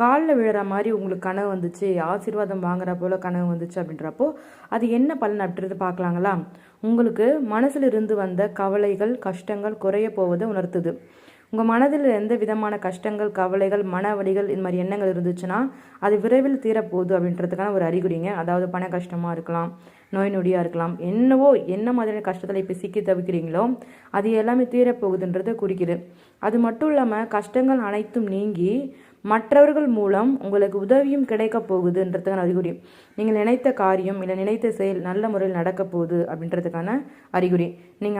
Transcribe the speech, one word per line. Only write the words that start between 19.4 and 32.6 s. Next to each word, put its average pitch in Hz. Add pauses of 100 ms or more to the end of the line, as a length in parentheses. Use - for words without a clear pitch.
நோய் 196
நொடியா 185
இருக்கலாம், 170 (140)
என்னவோ 262 (260)
என்ன 220 (100)
மாதிரியான 214
கஷ்டத்துல 190
இப்ப 185
சிக்கி 202
தவிக்கிறீங்களோ 180 (540)
அது 202 (120)
எல்லாமே 247 (100)
தீரப்போகுதுன்றதை 196
குறிக்குது. 180 (500)
அது 220 (100)
மட்டும் 233
இல்லாம 233 (140)
கஷ்டங்கள் 254
அனைத்தும் 214
நீங்கி 196 (580)
மற்றவர்கள் 285 (120)
மூலம் 202 (120)
உங்களுக்கு 196
உதவியும் 269
கிடைக்க 220 (100)
போகுதுன்றதுக்கான 185
அறிகுறி. 180 (460)